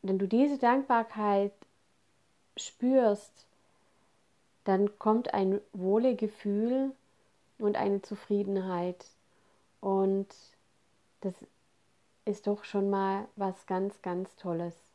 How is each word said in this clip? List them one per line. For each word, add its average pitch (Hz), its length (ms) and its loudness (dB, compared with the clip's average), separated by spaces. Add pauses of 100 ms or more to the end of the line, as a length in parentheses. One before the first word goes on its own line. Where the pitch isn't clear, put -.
wenn 190 140 0
du 196 100 0
diese 269 300 4
Dankbarkeit 226 920 2 (1040)
spürst, 247 880 0 (1160)
dann 202 340 2
kommt 220 380 0
ein 196 260 0 (120)
Wohlegefühl 220 1160 0 (680)
und 208 180 0
eine 196 240 0
Zufriedenheit. 190 1040 -4 (760)
Und 196 460 0 (960)
das 185 160 -6 (880)
ist 208 220 -4
doch 208 160 -2
schon 196 260 -2
mal 196 460 0
was 190 320 -6
ganz, 190 340 -4
ganz 180 360 -6
Tolles. 170 380 -4 (200)